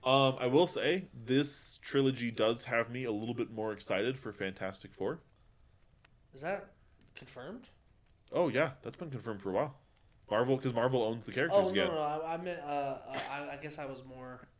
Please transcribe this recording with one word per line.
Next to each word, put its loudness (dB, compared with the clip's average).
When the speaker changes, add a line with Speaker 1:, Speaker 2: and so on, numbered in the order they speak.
Speaker 1:
Um, 6
I 0
will 8
say, 0
this 0
trilogy 2
does 2
have 0
me -6
a -2
little -2
bit -4
more -4
excited -2
for -10
Fantastic -6
Four. -4
Speaker 2:
Is -16
that -4
confirmed? -14
Speaker 1:
Oh, 2
yeah, 2
that's -10
been -8
confirmed -6
for -2
a -2
while. 0
Marvel, 4
'cause -2
Marvel 4
owns 0
the -10
characters 4
Speaker 2:
Oh, 6
no, 0
Speaker 1:
again. 4
Speaker 2:
no, 0
no, 0
I, -2
I -4
meant, -6
uh, -12
uh, -4
I, -6
I -10
guess -8
I -6
was -10
more -14